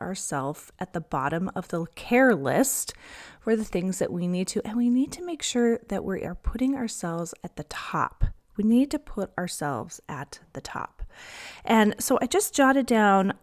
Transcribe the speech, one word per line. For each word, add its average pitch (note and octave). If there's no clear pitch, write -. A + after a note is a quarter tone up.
ourselves D3+
at -
the E3+
bottom D#3+
of F#3
the E3+
care B3
list C#3+
for A3+
the A3
things F#3
that -
we F3
need F3+
to. -
And A3
we A#3+
need B3+
to -
make F4
sure A#3
that G3+
we -
are F3
putting B3+
ourselves E3+
at -
the -
top. -
We G#3
need A#3+
to D4+
put -
ourselves D#3
at C#3+
the C#3
top. -
And G#3+
so -
I -
just F#4
jotted C4+
down, G3